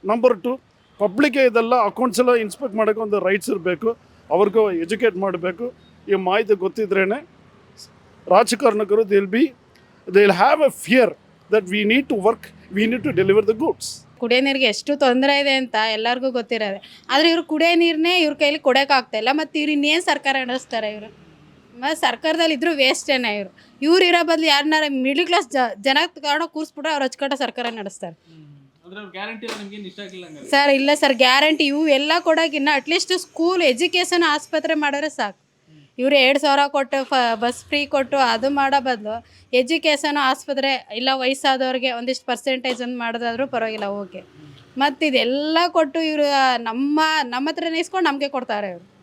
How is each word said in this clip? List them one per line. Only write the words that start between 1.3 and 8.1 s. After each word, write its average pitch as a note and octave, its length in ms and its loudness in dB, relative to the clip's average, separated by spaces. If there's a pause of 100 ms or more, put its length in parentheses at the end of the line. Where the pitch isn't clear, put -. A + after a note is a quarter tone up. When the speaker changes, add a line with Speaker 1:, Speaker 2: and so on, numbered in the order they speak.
Speaker 1:
ಇದೆಲ್ಲ A#3 240 2 (140)
ಅಕೌಂಟ್ಸ್ A3+ 340 -2
ಎಲ್ಲ B3 120 4 (100)
ಇನ್ಸ್ಪೆಕ್ಟ್ G#3 360 -8
ಮಾಡೋಕ್ಕೆ G#3+ 260 0
ಒಂದು G3+ 220 0
ರೈಟ್ಸ್ G3 260 0
ಇರಬೇಕು, F3+ 420 -2 (340)
ಅವ್ರಿಗೂ G3+ 400 4 (140)
ಎಜುಕೇಟ್ G#3 400 0
ಮಾಡಬೇಕು. F3+ 420 -6 (440)
ಈ - 20 2 (160)
ಮಾಹಿತಿ G#3 260 2
ಗೊತ್ತಿದ್ರೇನೆ F#3+ 640 -2 (1160)